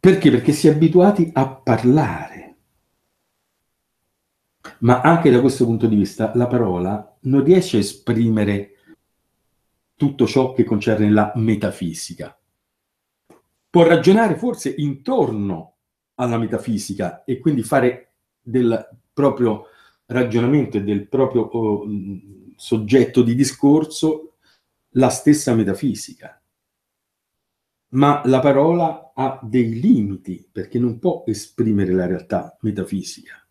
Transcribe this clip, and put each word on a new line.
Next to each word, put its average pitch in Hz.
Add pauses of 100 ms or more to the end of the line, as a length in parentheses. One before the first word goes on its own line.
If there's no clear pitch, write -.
Perché? 175
Perché 120
si 151
è 151
abituati 170
a 135
parlare. - (2250)
Ma 123
anche 160
da 123
questo 127
punto 113
di 110
vista 104
la 120
parola 104
non 135
riesce 170
a -
esprimere 107 (1200)
tutto 139
ciò 131
che -
concerne 107
la 104
metafisica. 101 (1300)
Può 170
ragionare 175
forse -
intorno 135 (420)
alla 120
metafisica 104
e 127
quindi 143
fare 123 (260)
del 117 (240)
proprio 127 (420)
ragionamento 123
e 101
del 101
proprio, 131
oh, 107
mm, 101 (380)
soggetto 120
di 117
discorso 151 (540)
la 127
stessa 147
metafisica. - (1500)
Ma 135
la 131
parola 147
ha 127
dei 113
limiti, 101
perché 104
non 117
può 175
esprimere 104
la 92
realtà 90
metafisica. -